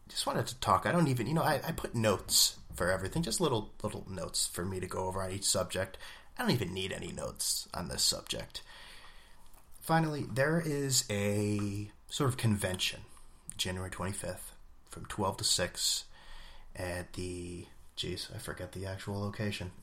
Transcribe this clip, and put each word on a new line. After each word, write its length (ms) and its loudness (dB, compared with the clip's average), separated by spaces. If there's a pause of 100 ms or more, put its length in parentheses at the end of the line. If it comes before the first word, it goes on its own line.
just 180 -4
wanted 200 2
to 140 -8
talk. 260 6
I 60 6
don't 160 6
even, 180 4
you 80 2
know, 80 4
I, 240 4
I 60 0
put 220 -4
notes 640 4 (180)
for 160 4
everything, 320 0
just 200 0
little, 300 2 (100)
little 260 -4
notes 380 -2
for 180 -4
me 160 -2
to 60 -2
go 140 -4
over 200 0
on 100 -2
each 140 -2
subject. 540 2 (400)
I 40 -2
don't 100 4
even 200 2
need 200 -2
any 200 -6
notes 640 -2
on 140 -4
this 140 -2
subject. 600 0 (1200)
Finally, 500 4
there 320 4
is 460 2
a 800 2 (180)
sort 220 2
of 80 0
convention, 640 2 (580)
January 320 -2
twenty-fifth. 640 -4 (360)
From 180 -12
twelve 320 0
to 60 -2
six 600 2 (720)
at 380 -6
the, 520 -6 (300)
jeez, 380 -6
I 40 -8
forget 340 -8
the 140 -6
actual 340 -4
location. 520 -2 (100)